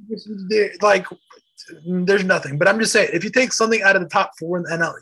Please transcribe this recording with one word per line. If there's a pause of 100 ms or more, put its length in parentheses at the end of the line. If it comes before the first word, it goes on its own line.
(120)
just, (220)
there, (100)
like, (840)
there's
nothing.
But
I'm
just
saying,
if
you
take
something
out
of
the
top
four
in
the
N
L